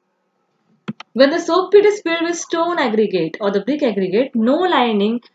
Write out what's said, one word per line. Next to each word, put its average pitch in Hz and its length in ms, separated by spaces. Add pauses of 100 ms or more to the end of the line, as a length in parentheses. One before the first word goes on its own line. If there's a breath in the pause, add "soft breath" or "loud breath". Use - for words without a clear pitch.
(1160)
when 269 160
the 339 100
soak 359 320
pit 403 120
is 403 180
filled 330 200
with 339 140
stone 339 420
aggregate 214 640
or 202 100
the 196 100
brick 294 220
aggregate, 202 540
no 226 180
lining 240 640 (140)